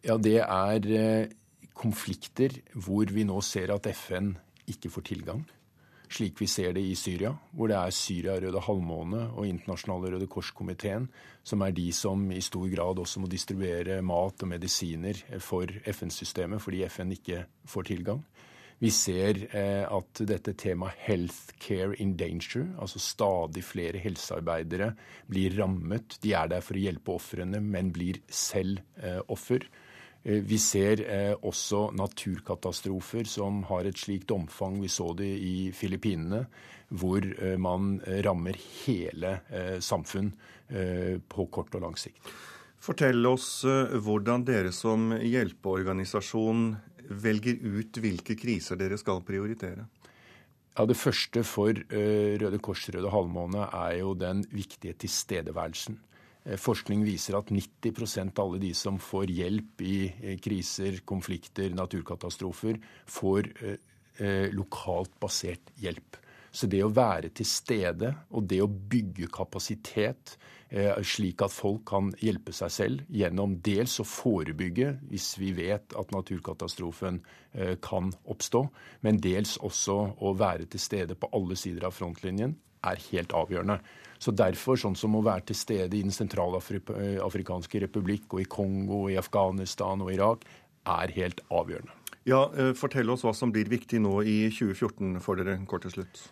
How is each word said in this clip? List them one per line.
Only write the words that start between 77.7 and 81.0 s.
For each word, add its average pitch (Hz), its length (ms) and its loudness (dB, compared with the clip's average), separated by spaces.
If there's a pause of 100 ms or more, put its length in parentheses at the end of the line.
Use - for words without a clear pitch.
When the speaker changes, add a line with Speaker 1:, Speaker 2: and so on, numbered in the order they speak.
Speaker 1:
kan 95 320 -2 (140)
oppstå, 123 420 2 (320)
men 107 160 6
dels 95 400 2
også 101 640 0
å 98 180 2
være 87 320 2
til 95 100 -6
stede 92 360 -2